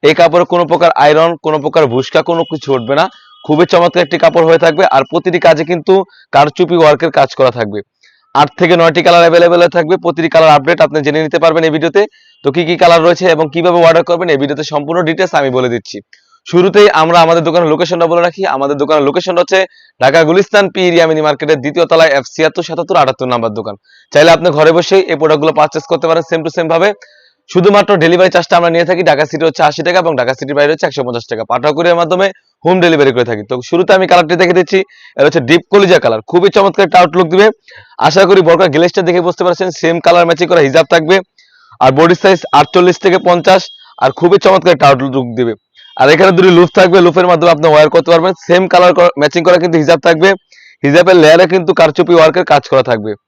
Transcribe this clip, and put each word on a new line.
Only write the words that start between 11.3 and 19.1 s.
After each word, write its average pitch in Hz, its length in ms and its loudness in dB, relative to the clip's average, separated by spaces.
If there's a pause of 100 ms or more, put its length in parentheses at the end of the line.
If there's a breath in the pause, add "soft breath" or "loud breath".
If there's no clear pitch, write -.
পারবেন 160 240 0
এই 160 60 0
ভিডিওতে। 165 320 -2 (420 soft breath)
তো 139 80 -2
কি 165 140 -4
কি 170 120 -4
কালার 170 260 4
রয়েছে 175 220 0
এবং 160 280 0
কিভাবে 170 320 -2
অর্ডার 165 180 2
করবেন 175 260 -4
এই 147 80 0
ভিডিওতে 143 260 -6
সম্পূর্ণ 151 400 -6
ডিটেইলস 165 300 -4
আমি 139 160 -2
বলে 127 200 -4
দিচ্ছি। 117 280 -10 (500 soft breath)
শুরুতেই 196 420 2
আমরা 165 300 0
আমাদের 165 240 2
দোকানের 165 260 0
লোকেশনটা 170 380 -2
বলে 170 140 0
রাখি। 175 240 -4
আমাদের 139 320 -4
দোকানের 147 260 -2
লোকেশনটা 175 380 -2